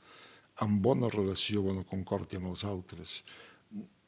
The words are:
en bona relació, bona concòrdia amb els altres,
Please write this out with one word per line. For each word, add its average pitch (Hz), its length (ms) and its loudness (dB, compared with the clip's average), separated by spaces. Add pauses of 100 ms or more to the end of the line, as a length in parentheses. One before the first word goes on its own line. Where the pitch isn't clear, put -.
(600)
en 104 200 4
bona 120 300 6
relació, 101 500 2
bona 95 240 0
concòrdia 98 540 -2
amb 90 120 -4
els 87 140 -6
altres, 90 540 -6 (880)